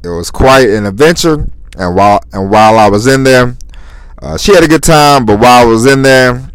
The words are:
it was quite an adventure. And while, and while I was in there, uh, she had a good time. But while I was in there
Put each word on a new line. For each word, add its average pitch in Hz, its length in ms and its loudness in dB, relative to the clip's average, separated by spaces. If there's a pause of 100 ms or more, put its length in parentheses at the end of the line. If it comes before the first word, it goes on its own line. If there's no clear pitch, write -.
it 87 60 -12
was 85 200 -10
quite 131 400 2
an 101 160 -2
adventure. 151 640 -2 (320)
And 90 160 -4
while, 101 260 2 (100)
and 98 200 -6
while 110 260 2
I 107 120 2
was 104 180 -2
in 135 160 0
there, 127 340 0 (640)
uh, 160 160 -10
she 202 160 0
had 170 100 4
a 160 40 0
good 151 160 0
time. 147 420 2
But 104 140 0
while 123 260 4
I - 20 2
was 113 200 0
in 135 160 0
there 131 520 0